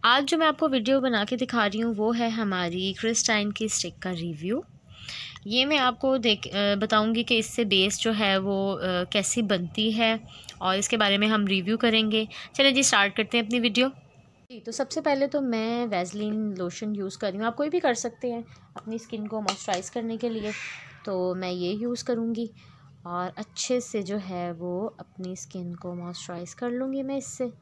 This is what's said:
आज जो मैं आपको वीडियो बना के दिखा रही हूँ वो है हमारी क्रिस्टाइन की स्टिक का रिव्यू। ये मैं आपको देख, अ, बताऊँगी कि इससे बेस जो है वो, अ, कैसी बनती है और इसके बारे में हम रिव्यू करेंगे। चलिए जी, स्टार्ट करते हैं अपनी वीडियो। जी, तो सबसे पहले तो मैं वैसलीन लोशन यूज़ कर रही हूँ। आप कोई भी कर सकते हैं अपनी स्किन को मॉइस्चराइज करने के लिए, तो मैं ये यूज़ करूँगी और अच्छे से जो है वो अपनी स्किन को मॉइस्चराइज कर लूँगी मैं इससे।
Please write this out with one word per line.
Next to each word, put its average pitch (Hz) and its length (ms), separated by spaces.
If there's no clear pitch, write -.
आज 254 200
जो 330 140
मैं 320 80
आपको 311 220
वीडियो 262 320
बना 233 240
के 254 120
दिखा 233 300
रही 202 140
हूँ 233 140
वो 214 180
है 233 180
हमारी 190 640
क्रिस्टाइन 220 580
की 220 180
स्टिक - 300
का 185 140
रिव्यू। 170 500
ये 247 180
मैं 294 140
आपको 262 400
देख, 214 280
अ, 202 300
बताऊँगी 220 480
कि 233 140
इससे 220 280
बेस 196 340
जो 226 120
है 208 260
वो, 196 180
अ, 180 400
कैसी 214 320
बनती 202 480
है 226 180
और 185 160
इसके 202 200
बारे 202 220
में 208 80
हम 214 200
रिव्यू 196 320
करेंगे। 220 480
चलिए 269 160
जी, 269 120
स्टार्ट 202 320
करते 233 220
हैं 226 60
अपनी 240 160
वीडियो। 240 280
जी, 233 100
तो 226 120
सबसे 269 280
पहले 277 260
तो 285 160
मैं 233 460
वैसलीन 208 680
लोशन 180 380
यूज़ 196 240
कर 208 100
रही 190 100
हूँ। 220 80
आप 233 80
कोई 294 140
भी 349 120
कर 262 160
सकते 233 340
हैं 233 140
अपनी 226 220
स्किन 220 280
को 214 140
मॉइस्चराइज 196 500
करने 226 260
के 240 140
लिए, 214 220
तो 185 300
मैं 185 180
ये 180 220
यूज़ 233 300
करूँगी 226 460
और 175 320
अच्छे 247 420
से 220 220
जो 196 160
है 180 340
वो 175 200
अपनी 185 360
स्किन 175 380
को 180 200
मॉइस्चराइज 175 600
कर 240 160
लूँगी 269 320
मैं 269 160
इससे। 254 320